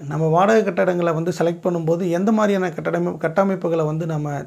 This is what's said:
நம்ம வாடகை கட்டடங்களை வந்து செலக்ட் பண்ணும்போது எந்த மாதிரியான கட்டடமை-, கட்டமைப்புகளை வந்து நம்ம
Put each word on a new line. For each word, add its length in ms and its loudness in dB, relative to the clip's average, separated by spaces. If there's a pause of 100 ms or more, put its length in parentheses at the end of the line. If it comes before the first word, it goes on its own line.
நம்ம 200 -2
வாடகை 340 4
கட்டடங்களை 520 0
வந்து 240 -2
செலக்ட் 240 0
பண்ணும்போது 480 0
எந்த 220 2
மாதிரியான 360 2
கட்டடமை-, 500 -2
கட்டமைப்புகளை 680 0
வந்து 220 -2
நம்ம 240 -4 (160)